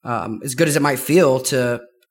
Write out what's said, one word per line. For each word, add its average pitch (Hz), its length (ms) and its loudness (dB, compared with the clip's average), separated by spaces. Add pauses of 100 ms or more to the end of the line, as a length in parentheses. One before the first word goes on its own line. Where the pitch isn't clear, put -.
um, 110 380 -6
as 127 120 -8
good 160 140 2
as 143 60 -2
it 151 60 2
might 143 180 0
feel 143 420 4
to, 123 400 -2 (300)